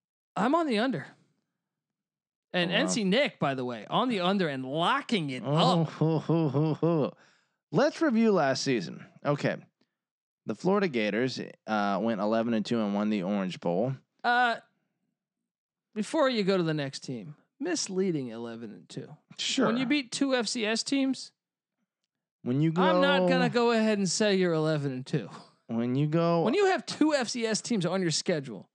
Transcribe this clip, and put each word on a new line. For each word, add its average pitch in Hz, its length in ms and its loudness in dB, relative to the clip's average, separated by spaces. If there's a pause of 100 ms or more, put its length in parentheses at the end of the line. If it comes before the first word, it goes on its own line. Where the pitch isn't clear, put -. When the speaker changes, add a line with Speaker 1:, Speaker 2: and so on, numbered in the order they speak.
(360)
Speaker 1:
I'm 233 180 2
on 339 120 2
the 233 120 0
under. 214 280 -2 (1500)
And 180 180 0
Speaker 2:
Oh, 185 40 -2
wow. 220 60 4
Speaker 1:
N 277 80 0
C 233 160 -2
Nick, 214 340 0
by 143 160 0
the 131 100 -4
way, 117 260 -8
on 208 180 0
the 214 120 -2
under 185 280 0
and 131 160 -6
locking 170 640 0
it 127 140 -8
Speaker 2:
Oh, 170 380 4
Speaker 1:
up. 156 80 -2
Speaker 2:
ho, 160 280 0
ho, 160 300 2
ho, 147 260 2
ho. 156 380 0 (600)
Let's 294 280 2
review 226 320 4
last 139 300 2
season. 95 420 -2 (220)
Okay. 139 300 0 (920)
The 110 80 -4
Florida 196 340 2
Gators, 117 520 0 (260)
uh, 101 340 0
went 110 200 -2
eleven 113 340 0
and 107 100 0
two 117 160 0
and 101 140 0
won 104 160 0
the 104 120 0
Orange 92 380 -2
Bowl. 92 340 0 (280)
Speaker 1:
Uh, 240 340 2 (1400)
before 262 340 0
you 233 160 0
go 190 120 2
to 185 60 2
the 160 120 0
next 139 260 -6
team, 127 340 -10 (240)
misleading 190 680 -2
eleven 117 420 -10
and 101 180 -20
two. - 200 -12 (300)
Speaker 2:
Sure. - 280 0
Speaker 1:
When 226 100 2
you 254 100 -2
beat 277 260 -2
two 269 220 0
F 240 120 0
C 226 200 -4
S 220 160 -2
teams, 269 500 -2 (1080)
Speaker 2:
When 127 180 -2
you 160 160 2
Speaker 1:
I'm 180 240 4
not 185 220 4
Speaker 2:
go 180 60 2
Speaker 1:
gonna 175 200 2
go 233 240 2
ahead 220 260 2
and 196 100 0
say 208 280 2
you're 180 160 2
eleven 156 400 0
and 127 140 -8
two. 123 220 -4 (380)
Speaker 2:
When 120 300 -2
you 147 100 2
go 165 360 2
Speaker 1:
When 240 120 2
you 392 120 4
have 359 200 0
two 302 280 0
F 247 160 0
C 233 160 -4
S 220 140 0
teams 196 260 -2
on 185 160 0
your 170 80 0
schedule. 143 640 -4